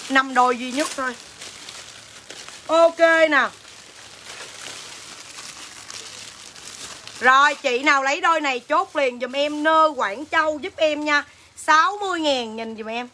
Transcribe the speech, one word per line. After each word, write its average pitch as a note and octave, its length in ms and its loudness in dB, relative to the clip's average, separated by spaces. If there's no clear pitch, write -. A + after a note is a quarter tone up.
năm C4+ 240 0
đôi B3 240 4
duy B3+ 140 -8
nhất D4+ 240 -2
thôi. B3+ 200 -6
Ok E4 320 4
nè. B3+ 200 2
Rồi, C4+ 360 6
chị B3 240 -2
nào C#4 240 2
lấy D4 180 -2
đôi E4 200 2
này C4 180 -2
chốt D#4+ 360 -2
liền B3+ 240 -2
giùm B3 120 -6
em D4 320 -2
nơ D#4+ 320 6
Quảng A3 360 -4
Châu D#4 280 0
giúp F#4 180 -10
em D4+ 280 0
nha. D4 180 2
Sáu E4 460 4
mươi F#4 180 -2
ngàn B3 360 0
nhìn A3+ 220 -10
giùm G#3+ 100 -10
em. A#3+ 260 -8